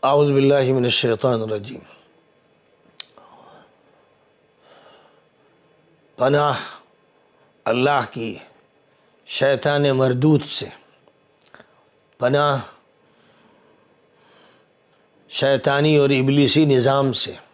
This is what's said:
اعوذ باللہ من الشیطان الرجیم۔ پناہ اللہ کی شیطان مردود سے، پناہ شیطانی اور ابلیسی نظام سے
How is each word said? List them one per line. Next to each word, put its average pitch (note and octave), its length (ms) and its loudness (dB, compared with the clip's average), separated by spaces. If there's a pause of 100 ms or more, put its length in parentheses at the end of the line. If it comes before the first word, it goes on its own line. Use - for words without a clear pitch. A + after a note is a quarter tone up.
اعوذ D3 260 2
باللہ C#3 420 2
من B2+ 120 0
الشیطان A#2 580 -2
الرجیم۔ G#2+ 360 -8 (4000)
پناہ C#3+ 360 0 (1120)
اللہ B2+ 360 0 (100)
کی A2+ 240 -10 (920)
شیطان C#3+ 560 0
مردود C3 640 2
سے، - 220 -10 (1500)
پناہ C#3 400 0 (2750)
شیطانی C#3 680 0
اور C#3 140 2
ابلیسی C#3 540 2
نظام C3+ 480 2
سے - 200 -6 (220)